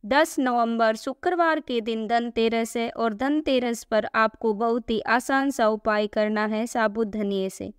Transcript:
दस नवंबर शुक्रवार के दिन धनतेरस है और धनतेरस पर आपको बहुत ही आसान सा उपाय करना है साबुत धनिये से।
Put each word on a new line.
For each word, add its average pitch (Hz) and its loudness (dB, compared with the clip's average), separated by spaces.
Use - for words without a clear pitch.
दस 277 2
नवंबर 233 2
शुक्रवार 330 0
के 240 -2
दिन 220 -4
धनतेरस 226 0
है 233 -2
और 226 -2
धनतेरस 262 0
पर 220 0
आपको 220 2
बहुत 233 -2
ही 220 0
आसान 269 2
सा 233 2
उपाय 214 0
करना 214 0
है 214 -2
साबुत 220 0
धनिये 196 -2
से। 196 -10